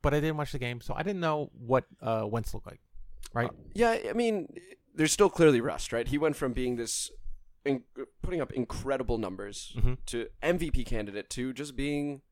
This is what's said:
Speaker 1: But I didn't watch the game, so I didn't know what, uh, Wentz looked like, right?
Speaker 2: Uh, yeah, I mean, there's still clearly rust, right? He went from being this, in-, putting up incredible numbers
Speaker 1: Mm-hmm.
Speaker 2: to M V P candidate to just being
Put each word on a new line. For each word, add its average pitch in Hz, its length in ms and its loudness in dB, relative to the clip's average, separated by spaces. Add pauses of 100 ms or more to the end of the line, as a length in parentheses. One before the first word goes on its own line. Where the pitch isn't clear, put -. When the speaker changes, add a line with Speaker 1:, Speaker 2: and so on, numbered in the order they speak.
Speaker 1:
But 143 120 2
I 147 60 4
didn't 156 180 0
watch 147 140 -4
the 139 80 -6
game, 123 220 -6
so - 140 -6
I - 80 -4
didn't 190 160 -2
know 156 340 0
what, 127 320 2 (160)
uh, 110 260 0
Wentz 113 260 -2
looked - 140 -10
like, - 120 -18 (540)
right? 117 160 0
Speaker 2:
Uh, - 40 -12 (200)
yeah, 226 240 4 (120)
I - 40 -4
mean, 220 340 2 (460)
there's 156 180 4
still 202 180 6
clearly 147 320 8
rust, - 300 -4
right? 117 160 0
He 135 100 0
went 151 180 2
from 131 180 -2
being 123 240 0
this, - 340 -4 (540)
in-, 135 180 0 (400)
putting 180 180 -2
up - 100 -6
incredible 123 680 -2
numbers 101 580 -8
Speaker 1:
Mm-hmm. 123 160 6 (140)
Speaker 2:
to 120 200 -4 (140)
M 175 160 2
V 156 140 -2
P 131 120 0
candidate 104 480 -4
to 131 220 -4
just 139 220 -10
being 143 460 -4 (100)